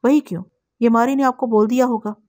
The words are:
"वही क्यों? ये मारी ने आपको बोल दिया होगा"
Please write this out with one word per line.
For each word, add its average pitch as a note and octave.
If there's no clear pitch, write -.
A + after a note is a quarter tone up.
"वही C#4+
क्यों? F3+
ये A#3
मारी A#3+
ने C4+
आपको B3+
बोल G#3+
दिया B3
होगा" A3